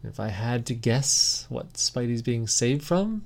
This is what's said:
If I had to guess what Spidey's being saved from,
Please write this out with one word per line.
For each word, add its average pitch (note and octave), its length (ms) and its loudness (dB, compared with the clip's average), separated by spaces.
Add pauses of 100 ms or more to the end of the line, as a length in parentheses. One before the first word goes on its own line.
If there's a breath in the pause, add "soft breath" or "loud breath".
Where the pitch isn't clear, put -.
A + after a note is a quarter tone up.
If G#2+ 160 -10
I G#2+ 80 -4
had A#2 380 -2
to B2+ 80 -4
guess - 720 2
what - 280 -8
Spidey's A#2+ 480 -2
being A#2 240 0
saved C3 360 2
from, G#3 420 2